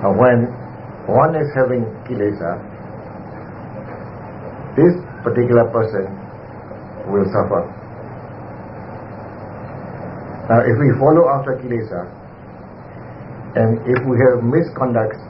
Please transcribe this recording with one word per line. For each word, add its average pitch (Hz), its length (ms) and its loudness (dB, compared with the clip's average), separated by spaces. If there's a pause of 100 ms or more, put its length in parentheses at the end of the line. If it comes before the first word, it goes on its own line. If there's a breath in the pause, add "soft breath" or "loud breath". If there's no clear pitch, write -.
Now, 98 80 4
when 120 400 6 (560)
one 143 280 4
is 151 200 2
having 127 300 2 (180)
kilesa, 101 560 -2 (2250)
this 175 180 8 (300)
particular 120 480 6
person 101 400 0 (960)
will 98 240 2
suffer. 95 320 2 (2750)
Now, 117 120 8
if 113 160 4
we 139 220 6
follow 156 300 6
after 135 280 0
kilesa, 110 460 -4 (1500)
and 113 320 4
if 123 180 4
we 123 140 2
have 123 240 6
misconducts 123 840 0